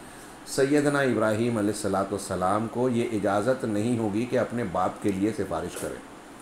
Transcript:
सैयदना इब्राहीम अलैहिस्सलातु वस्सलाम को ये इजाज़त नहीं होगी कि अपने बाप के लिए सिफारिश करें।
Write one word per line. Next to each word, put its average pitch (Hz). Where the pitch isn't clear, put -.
सैयदना 143
इब्राहीम 110
अलैहिस्सलातु 101
वस्सलाम 98
को 123
ये 117
इजाज़त 104
नहीं 113
होगी 110
कि 123
अपने 117
बाप 92
के 104
लिए 98
सिफारिश 85
करें। 67